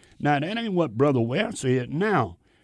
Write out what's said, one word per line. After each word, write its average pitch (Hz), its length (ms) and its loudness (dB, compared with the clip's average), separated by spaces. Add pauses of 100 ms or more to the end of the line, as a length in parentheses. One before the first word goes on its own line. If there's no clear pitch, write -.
(200)
Now, 147 180 2
that 175 180 -4
ain't 226 180 -4
what 151 220 0
Brother 139 240 4
Ware 135 320 -2
said. 127 400 -2
Now, 147 440 0 (280)